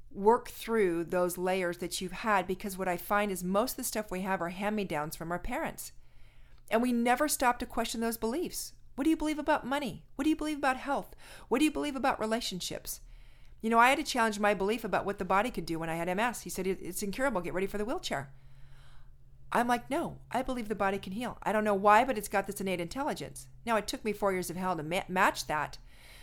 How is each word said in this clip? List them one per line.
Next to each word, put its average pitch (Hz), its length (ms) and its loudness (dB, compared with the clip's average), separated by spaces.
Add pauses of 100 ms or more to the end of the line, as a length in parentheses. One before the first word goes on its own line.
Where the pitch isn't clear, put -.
work 226 400 4
through 185 560 2
those 180 320 0
layers 180 420 0
that 170 200 -4
you've 180 140 -4
had, 190 340 2
because 190 300 -4
what 185 100 -2
I 175 80 2
find 208 360 0
is 180 120 -4
most 202 300 2
of - 40 -12
the 254 60 -6
stuff 214 260 -4
we 185 120 -4
have 190 200 -2
are 170 80 -2
hand-me-downs 180 640 -2
from 170 160 -8
our 180 80 -2
parents. 254 520 -6 (800)
And 226 120 4
we 247 120 2
never 247 340 4
stop 247 320 2
to 247 60 -4
question 226 360 -2
those 226 160 0
beliefs. 269 560 -4 (220)
What 262 80 -2
do 320 80 4
you 311 60 4
believe 302 200 0
about 294 300 2
money? 262 380 -4 (100)
What 269 80 -2
do 311 60 4
you 311 60 4
believe 302 220 -2
about 262 200 2
health? - 380 -4 (340)
What 247 100 4
do 302 60 6
you 302 60 4
believe 285 240 -2
about 262 240 2
relationships? - 840 -4 (600)
You 220 80 0
know, 233 80 6
I 240 120 10
had 285 100 6
to 302 40 -2
challenge 226 360 0
my 208 160 6
belief 202 280 0
about 180 220 0
what 202 140 -2
the 196 60 -4
body 196 260 4
could 170 160 -4
do 165 100 -2
when 165 120 -4
I 160 60 -2
had 170 140 -2
M 180 100 0
S. 240 220 0
He - 80 -10
said, 185 160 -4
"It, 190 160 0
it's 185 220 -6
incurable. 208 380 0
Get 156 120 -4
ready 190 140 0
for 202 100 -6
the 208 80 -2
wheelchair." 247 460 -4 (1200)
I'm 240 160 2
like, 240 220 0
"No, 254 280 -2 (140)
I 254 100 0
believe 247 260 -4
the 208 80 -4
body 196 220 0
can 190 160 -10
heal. 220 300 -6
I 185 80 0
don't 214 120 2
know 208 120 2
why, 208 280 8
but 254 140 0
it's 214 100 -4
got 196 200 0
this 196 120 -6
innate 190 220 -2
intelligence." 226 640 -6 (200)
Now, 233 100 2
it 202 100 -2
took - 160 -6
me 208 100 0
four 202 200 2
years 180 160 -2
of 160 80 -6
hell 185 180 0
to 151 80 -4
ma-, 165 240 0
match 196 380 2
that, 151 320 -2 (460)